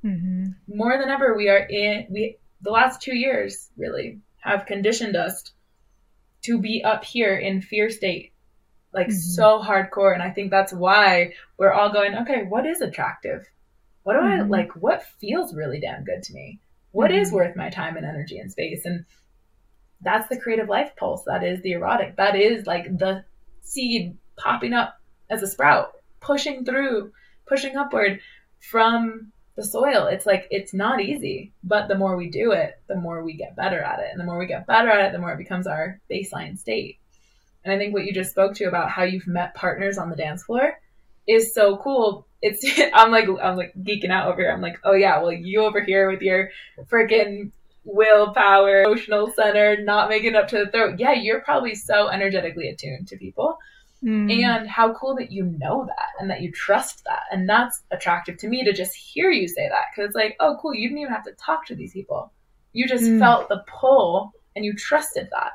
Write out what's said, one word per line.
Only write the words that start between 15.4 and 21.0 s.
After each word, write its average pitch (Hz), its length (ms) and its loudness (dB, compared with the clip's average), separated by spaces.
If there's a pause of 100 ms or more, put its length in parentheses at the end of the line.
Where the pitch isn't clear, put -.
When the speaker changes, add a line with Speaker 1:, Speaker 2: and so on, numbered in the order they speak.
Speaker 2:
really 151 260 -8
damn - 240 -10
good 185 200 -8
to - 100 -18
me? - 260 -20 (300)
What 247 220 2
is 392 160 2
Speaker 1:
Mm-hmm. 233 80 -4
Speaker 2:
worth 180 200 0
my 175 140 -10
time 165 260 -10
and 160 80 -10
energy 151 340 -10
and 190 120 -16
space?" 160 340 -10
And 175 200 -8 (960)
that's 202 280 -2
the 247 120 -4
creative 226 280 -2
life 240 280 -2
pulse. 185 300 -4